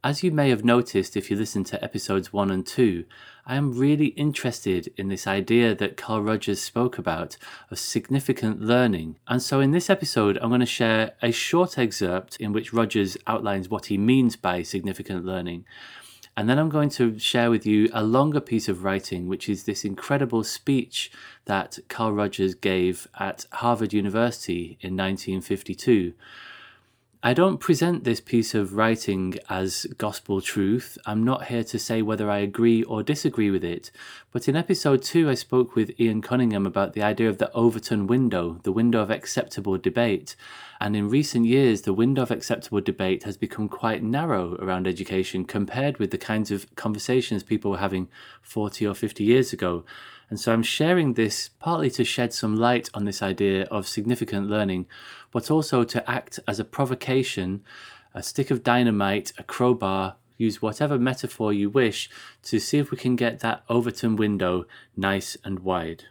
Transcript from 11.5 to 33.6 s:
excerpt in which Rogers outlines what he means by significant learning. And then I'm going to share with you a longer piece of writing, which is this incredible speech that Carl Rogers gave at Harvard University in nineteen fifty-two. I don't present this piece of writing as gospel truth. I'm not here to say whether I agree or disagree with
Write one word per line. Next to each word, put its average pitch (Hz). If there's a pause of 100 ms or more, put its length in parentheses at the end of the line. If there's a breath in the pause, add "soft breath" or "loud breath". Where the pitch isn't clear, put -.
excerpt 95
in 104
which 110
Rogers 107
outlines 101
what 104
he 101
means 120
by 90
significant 92
learning. 87 (720 loud breath)
And 110
then 135
I'm 160
going 147
to 117
share 120
with 113
you 107
a 110
longer 131
piece -
of 92
writing, 95
which 95
is 101
this -
incredible 117
speech - (320 loud breath)
that -
Carl 110
Rogers 98
gave 90 (140)
at 98
Harvard 113
University 101
in 92
nineteen 95
fifty-two. 98 (1120 loud breath)
I 120
don't 180
present 170
this 117
piece 113
of 98
writing 101 (120)
as 92 (100)
gospel 104
truth. 101
I'm 107
not -
here 117
to 110
say 113
whether 107
I 101
agree 113
or 110
disagree 131
with 90